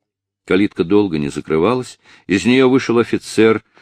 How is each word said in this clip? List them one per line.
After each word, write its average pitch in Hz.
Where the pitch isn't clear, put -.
Калитка 95
долго 95
не 71
закрывалась, 87
из 92
нее 127
вышел 120
офицер — 110